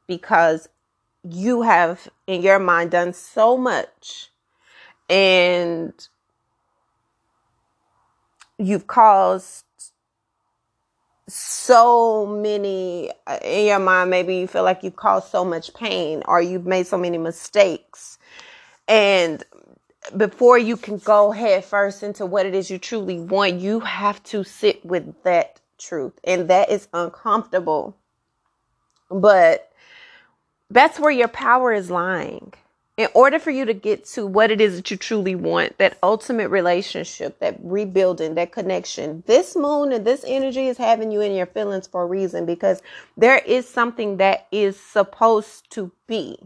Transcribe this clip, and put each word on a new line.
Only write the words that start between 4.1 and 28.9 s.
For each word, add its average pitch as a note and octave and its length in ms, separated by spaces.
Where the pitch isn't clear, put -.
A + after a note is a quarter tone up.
and F3 840
you've G3 280
caused F#3+ 800
so A#3 1000
many, G3+ 840
uh, - 160
in G#3 240
your G3+ 120
mind, F#3 320
maybe F#3 260
you F#3 100
feel F#3 180
like F#3 180
you've F#3 140
caused F#3+ 340
so F#3 140
much E3 280
pain F3+ 540
or E3+ 160
you've F3+ 240
made F#3 200
so F#3+ 120
many F3 180
mistakes. - 1000
And G3 540
before A#3+ 420
you A#3 180
can G3+ 220
go G#3 320
head G3+ 340
first G3+ 380
into G#3 240
what F#3+ 180
it F#3+ 100
is F#3+ 160
you F#3 80
truly F#3+ 420
want, F#3 340
you G3 260
have G3+ 440
to G#3 200
sit - 400
with E3+ 380
that F3 380
truth. C#3+ 460
And F3 240
that F#3 220
is G#3 220
uncomfortable. F3 1040